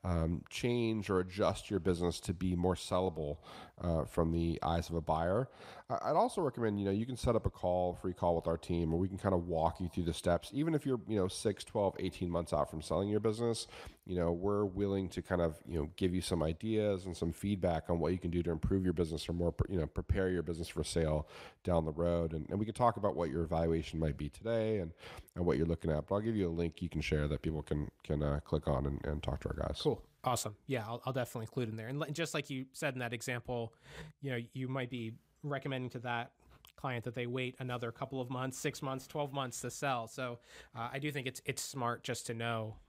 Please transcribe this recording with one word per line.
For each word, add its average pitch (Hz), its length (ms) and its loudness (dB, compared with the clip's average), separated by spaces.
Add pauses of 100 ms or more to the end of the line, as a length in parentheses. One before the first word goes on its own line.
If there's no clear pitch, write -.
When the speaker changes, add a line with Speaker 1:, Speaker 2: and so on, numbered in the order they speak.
Speaker 1:
um, 85 480 2
change 113 580 0
or 95 100 6
adjust 92 520 0
your 98 80 4
business 85 400 2
to - 140 -4
be 90 220 0
more 87 200 4
sellable, 82 640 0 (440)
uh, 80 240 2
from 82 260 2
the 85 300 2
eyes 82 260 0
of 82 80 -4
a 82 60 0
buyer. 82 480 2 (400)
I, 131 60 -2
I'd 143 200 -2
also 214 260 2
recommend, 117 380 0
you 98 60 0
know, 98 60 2
you 110 160 0
can 131 100 -6
set 120 180 2
up 107 120 2
a - 20 6
call, 90 460 2
free 92 180 -4
call 87 220 4
with 82 100 0
our 82 120 2
team, 85 340 2
where 82 80 2
we 95 80 2
can 95 100 -4
kind 95 160 4
of 87 140 2
walk 82 340 2
you 87 80 -2
through 90 140 -2
the 85 100 0
steps. - 400 2
Even 156 220 0
if 147 100 0
you're, 127 220 0
you 107 100 0
know, 92 100 4
six, - 360 0
twelve, 101 340 2
eighteen 90 320 -2
months 85 240 0
out 73 160 2
from 80 140 -6
selling 95 260 2
your 104 100 2
business, 113 460 0 (400)
you 92 100 -4
know, 85 160 4
we're 101 340 2
willing 98 440 0
to - 140 -6
kind 87 180 2
of, 82 140 4 (120)
you 85 120 -2
know, 76 160 0
give 90 180 4
you 90 80 2
some 85 220 2
ideas 101 640 2
and 87 100 -6
some 85 160 0
feedback 90 560 2
on 85 100 4
what 78 120 4
you 92 80 2
can 90 100 -2
do 87 140 2
to 85 80 2
improve 92 320 2
your 90 100 4
business 80 340 0
or 87 60 -2
more, 85 200 2
pre-, - 200 0
you 90 80 2
know, 73 60 2
prepare 92 420 2
your 87 140 2
business 82 240 -4
for 80 160 -2
sale 78 440 2 (360)
down 85 200 4
the 78 80 0
road. 85 420 2
And, 78 180 -4
and 98 80 0
we 107 60 2
can 107 100 -8
talk 120 220 4
about 98 180 2
what 80 160 0
your 82 100 2
evaluation 82 580 2
might 78 180 2
be 73 120 -4
today 110 480 0
and, 82 140 -2 (440)
and 87 120 0
what 67 100 4
you're 80 80 4
looking 82 240 0
at. 76 160 2
But 98 100 0
I'll 104 60 2
give 113 140 0
you 98 120 2
a 82 60 0
link 85 300 0
you 82 60 -2
can 78 120 -2
share 73 260 2
that 73 140 -2
people 78 220 -2
can, 76 260 -2 (140)
can, 73 180 0
uh, 73 240 2
click - 220 0
on 69 180 2
and, 69 200 -2
and 76 180 -2
talk - 180 -2
to - 80 -4
our - 60 -4
guys. - 260 -2
Speaker 2:
Cool. 127 140 2 (280)
Awesome. 113 320 -2 (100)
Yeah, 123 220 -2
I'll, 120 180 -8
I'll 131 80 -2
definitely 120 300 -4
include 117 260 -4
in 107 60 -6
there. 110 120 -8
And 139 120 -4
li-, 151 120 -4
just 156 220 -4
like 151 160 -4
you 131 240 -4
said 143 220 -4
in 127 60 -6
that 120 120 -4
example, 120 600 -4 (480)
you 139 100 -4
know, 120 80 -2 (140)
you 131 140 -4
might 127 220 -4
be 117 240 -6 (300)
recommending 135 480 -4
to 127 80 -8
that 120 320 -4 (440)
client 123 300 -4
that 123 80 -4
they 123 140 -4
wait 127 320 -4
another 123 320 -4
couple 131 280 -6
of 123 120 -4
months, 127 260 -4
six - 240 -4
months, 131 240 -6
twelve 147 280 -4
months 131 280 -4
to 123 80 -4
sell. 120 380 -2
So, 120 320 -6 (360)
uh, 117 160 -6
I 135 60 -8
do 147 140 -4
think 131 160 -4
it's, 127 180 -8
it's 131 160 -2
smart 120 420 -4
just - 240 -4
to 120 60 -4
know 113 420 -2 (140)